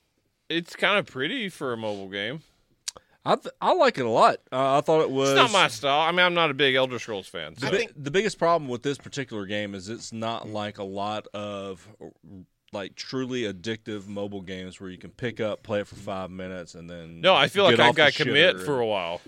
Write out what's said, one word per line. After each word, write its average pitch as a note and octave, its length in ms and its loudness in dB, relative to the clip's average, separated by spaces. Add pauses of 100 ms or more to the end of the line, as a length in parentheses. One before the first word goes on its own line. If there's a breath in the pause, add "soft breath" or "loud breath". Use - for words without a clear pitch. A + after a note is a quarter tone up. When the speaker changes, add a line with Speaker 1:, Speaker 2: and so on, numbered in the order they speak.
(480)
Speaker 1:
it's E3 260 -6
kinda F#3 300 2
pretty F#3+ 460 -6
for C3 220 -6
a A2+ 40 -4
mobile G#2 320 -6
game. G#2+ 340 -6 (800 loud breath)
Speaker 2:
I D#3 120 2
th-, - 240 -8
I A#3+ 140 2
like C#4+ 240 4
it B2 80 -2
a A2 40 0
lot. F3 280 4 (140)
Uh, C3+ 260 2
I - 20 2
thought D#3 220 4
it B2 80 0
was C3+ 200 2
Speaker 1:
It's C3+ 60 4
not A3+ 160 4
my F3 160 6
style. C#3+ 320 0
I D#3+ 100 2
mean, F3+ 160 2
I'm F3 80 2
not E3 160 2
a C3+ 40 -4
big C3+ 200 4
Elder C3 240 2
Scrolls G2+ 300 -8
fan, D#2+ 260 -12
Speaker 2:
The A#2 120 -16
Speaker 1:
so. - 60 -2
Speaker 2:
bi-, G#3+ 240 0
the C#3+ 140 -10
biggest G3 280 0
problem E3+ 300 2
with B2 140 -6
this C#3 160 -2
particular A2 480 -8
game G#2 300 -4
is F#2 120 -12
it's - 240 -12
not A2+ 360 -6
like G#2 300 -6
a G#2 60 -8
lot G2+ 500 -6
of, G2+ 540 -10 (840)
like, G2 220 -10
truly B2+ 480 -6
addictive G#2 640 -8
mobile G2+ 360 -8
games F#2 380 -12
where F#2+ 100 -12
you F2+ 80 -14
can F#2 120 -18
pick A#2 300 -8
up, G#2 240 -4
play G#2 160 -2
it G2 80 -6
for - 80 -20
five F#2+ 340 -8
minutes, F#2 460 -12
and E2+ 120 -16
then E2 320 -16
Speaker 1:
No, F#3 140 6
I C#3+ 140 6
feel G3 160 2
like B2+ 140 8
Speaker 2:
get D#3 60 8
Speaker 1:
I D3+ 40 10
Speaker 2:
off D3+ 80 4
the - 60 -
Speaker 1:
got C#3+ 120 8
commit D#3 440 4
Speaker 2:
shitter F#3 60 -10
Speaker 1:
for C#3+ 120 -2
a B2 60 0
Speaker 2:
and A2 80 0
Speaker 1:
while. F2 380 -2